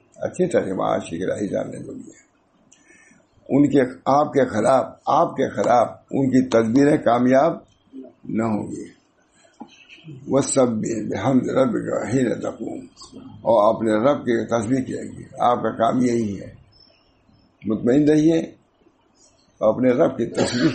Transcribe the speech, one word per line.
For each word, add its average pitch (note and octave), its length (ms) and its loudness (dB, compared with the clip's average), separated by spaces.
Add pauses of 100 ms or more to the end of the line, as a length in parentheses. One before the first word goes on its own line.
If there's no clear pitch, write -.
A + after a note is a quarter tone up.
(160)
اچھی - 320 -2
ترجمہ F#2+ 360 -2
آج G#2 200 -2
شیخ E2 260 -6
راہی G#2 180 -4
صاحب - 200 -4
نے - 120 -12
جو - 120 -14
کیا۔ - 300 -18 (1300)
ان C#3 200 4
کے، C#3+ 120 4 (240)
آپ D3 280 2
کے C3 120 2
خلاف، A#2+ 400 2 (200)
آپ C#3+ 300 0
کے C3 140 -2
خلاف A#2 380 2 (240)
ان C3 180 0
کی B2+ 180 2
تدبیریں C3 500 4
کامیاب C3 600 2 (680)
نہ A2 180 -2
ہوں G#2+ 240 -2
گی۔ - 160 -10 (1400)
وَسَبِّحْ A2+ 840 0
بِحَمْدِ A#2+ 400 0
رَبِّكَ A2+ 640 -2
حِينَ B2+ 200 0
تَقُومُ، - 500 -8 (380)
اور A2 540 2
اپنے G#2+ 180 -2
رب C3 280 2
کی A#2 240 -2
تسبیح A#2 360 -2
کیا - 200 -8
گی۔ - 220 -12 (160)
آپ A#2+ 180 2
کا G#2+ 120 -4
کام A2+ 320 0
یہی A#2 400 -2
ہے، - 100 -14 (1120)
مطمئن C3 440 2
رہیے، D#3 300 4 (1200)
اپنے A2+ 300 2
رب C3 280 2
کی A2+ 80 -2
تسبیح - 500 0